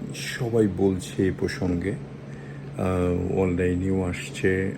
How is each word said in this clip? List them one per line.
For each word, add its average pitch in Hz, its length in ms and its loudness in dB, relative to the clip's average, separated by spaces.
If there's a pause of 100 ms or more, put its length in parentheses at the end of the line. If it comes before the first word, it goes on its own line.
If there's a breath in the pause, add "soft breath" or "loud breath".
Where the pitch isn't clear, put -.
(140)
সবাই 113 640 2
বলছে 95 500 2
এ 90 120 2
প্রসঙ্গে। 90 520 0
আহ, - 1500 -2
অনলাইনেও 92 640 2
আসছে, 92 760 0